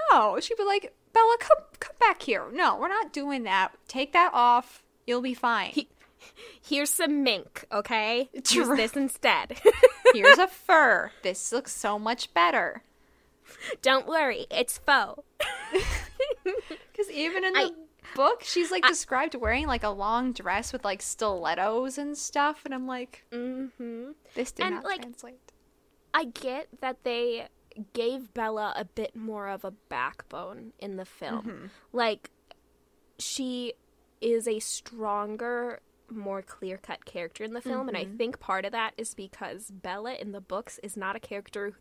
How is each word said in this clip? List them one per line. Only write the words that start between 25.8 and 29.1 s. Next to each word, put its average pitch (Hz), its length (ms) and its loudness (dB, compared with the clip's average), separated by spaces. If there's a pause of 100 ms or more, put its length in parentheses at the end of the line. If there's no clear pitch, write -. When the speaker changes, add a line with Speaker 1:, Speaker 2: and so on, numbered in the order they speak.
Speaker 2:
I 311 140 2
get 254 420 -8 (120)
that 254 240 -8
they 240 440 -4 (440)
gave 240 420 -4
Bella 220 420 -4
a 214 80 -6
bit - 320 -8